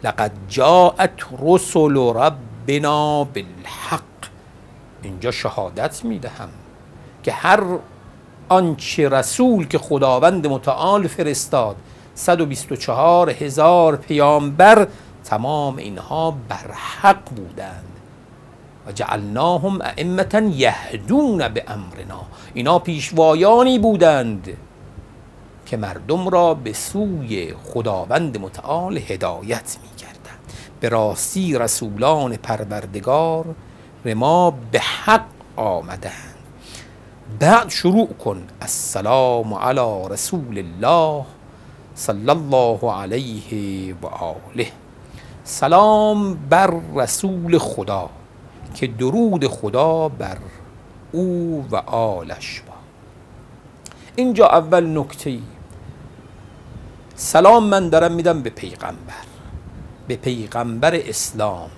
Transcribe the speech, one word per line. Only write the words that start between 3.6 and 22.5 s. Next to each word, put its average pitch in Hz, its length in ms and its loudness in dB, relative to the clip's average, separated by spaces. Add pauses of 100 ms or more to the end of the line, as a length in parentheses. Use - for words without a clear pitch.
اینجا 98 280 -6
شهادت 104 760 -6
می‌دهم 127 440 -10 (720)
که - 100 -4
هر 196 300 2 (880)
آنچه 165 600 2
رسول 175 580 2
که 156 120 -2
خداوند 147 680 2
متعال 147 600 0
فرستاد، 143 680 -2 (380)
صد 175 260 2
و 160 60 2
بیست 139 260 -8
و 131 40 -4
چهار 160 540 4
هزار 151 680 4
پیامبر، 147 920 6 (360)
تمام 135 520 -2
اینها 147 600 -6 (120)
بر 101 240 -12
حق - 580 2
بودند. 92 540 -14 (1000)
«و 104 60 -12
جعلناهم 131 880 -2
ائمة 185 720 0
یهدون 131 920 0
بامرنا.» 95 720 -10 (340)